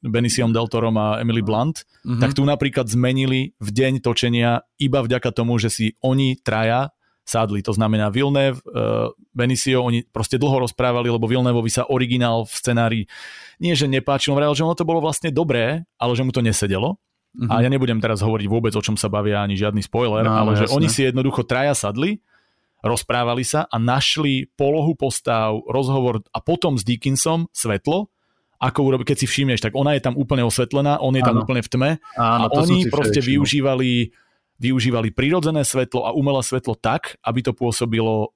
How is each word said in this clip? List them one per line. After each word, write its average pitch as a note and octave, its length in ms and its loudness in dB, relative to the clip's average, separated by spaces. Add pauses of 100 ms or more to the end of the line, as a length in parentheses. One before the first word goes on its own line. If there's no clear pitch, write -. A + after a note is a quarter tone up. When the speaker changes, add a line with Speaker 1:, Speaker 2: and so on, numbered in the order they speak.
Speaker 1:
Beniciom A#2 500 0
del A2+ 160 0
Torom A2+ 280 0
a G#2+ 240 0
Emily A#2 220 0
Blunt, A2 420 -2 (200)
Speaker 2:
Mhm. A#2+ 160 -4
Speaker 1:
tak B2+ 140 2
tu C3+ 100 0
napríklad C#3 440 0
zmenili C3 680 0
v G#2 120 -10
deň C3 300 2
točenia A#2+ 520 0 (260)
iba C#3 240 2
vďaka B2 320 0
tomu, A#2+ 240 0
že A2 120 0
si A2 180 -2 (140)
oni C3 360 2
traja A2+ 540 0 (320)
sadli. G#2 400 -2
To - 100 -4
znamená G#2+ 360 2
Villeneuve, C#3 480 2
e, C3 60 -16 (680)
Benicio, B2+ 520 0
oni A#2+ 240 0
proste - 320 -4
dlho C3+ 240 2
rozprávali, B2 480 0
lebo A2+ 180 0
Villeneuveovi A#2+ 420 2
sa B2 180 -2
originál B2 560 0
v G#2+ 100 -10
scenári A#2 480 0 (560)
nie, E3+ 160 -2
že C#3+ 140 2
nepáčil, C3+ 440 0
on C#3 60 2
vravel, D3 180 2
že C#3+ 80 0
ono E3 120 0
to E3+ 80 -4
bolo E3 180 2
vlastne D#3 280 -2
dobré, C#3+ 680 0
ale A#2+ 180 -2
že A#2+ 100 0
mu C3 80 0
to B2+ 100 0
nesedelo. A2 580 0 (340)
Speaker 2:
Mhm. B2 160 -6
Speaker 1:
A A2+ 120 2
ja B2 80 4
nebudem C3 300 0
teraz A2 200 0
hovoriť G#2+ 280 0
vôbec, A2+ 260 0
o G#2 80 -2
čom A2 140 -2
sa G#2+ 120 -2
bavia, G2+ 340 0
ani G2+ 140 -2
žiadny G#2 260 0
spoiler, A2 420 0
Speaker 2:
No, A2 140 2
Speaker 1:
ale A2 200 2
že A2 80 2
Speaker 2:
jasné. A2 120 0
Speaker 1:
oni D#3+ 120 2
si B2 160 0
jednoducho C3 380 0
traja C3 300 0
sadli, C3 460 -2 (640)
rozprávali A#2+ 640 -2
sa D3+ 200 -2
a - 140 -6
našli C3 720 0
polohu D3 440 0
postav, A2+ 580 -2 (100)
rozhovor B2+ 640 0
a - 140 -10
potom E3+ 340 0
s A2 80 0
Dickinsom C3+ 680 0
svetlo, D3 580 -2 (500)
ako B2+ 240 -2
urobi-, C3+ 220 2
keď C#3 120 0
si C3 100 -2
všimneš, C3+ 340 0
tak A2 120 -4
ona C#3 220 0
je C3+ 80 0
tam B2 120 -2
úplne C3 280 0
osvetlená, C#3 560 0
on C3 140 0
je C3 100 2
tam A#2 120 4
Speaker 2:
Áno. A2+ 100 2
Speaker 1:
úplne B2 160 -2
v - 80 -8
tme. C3+ 220 0 (240)
Speaker 2:
Áno, A#2 300 2
Speaker 1:
A A2 40 0
Speaker 2:
to C#3+ 120 2
som E3+ 120 4
Speaker 1:
oni F#3 100 4
Speaker 2:
si B2 80 0
Speaker 1:
proste G#2+ 300 2
Speaker 2:
všimol. B2 180 -2
Speaker 1:
využívali, C3+ 520 2 (680)
využívali A#2+ 520 0
prirodzené D3+ 520 0
svetlo B2+ 400 -2
a A2+ 80 -2
umelé C#3 300 0
svetlo B2 340 -4
tak, - 460 -4
aby A#2 220 -2
to A#2+ 100 0
pôsobilo A2+ 840 -2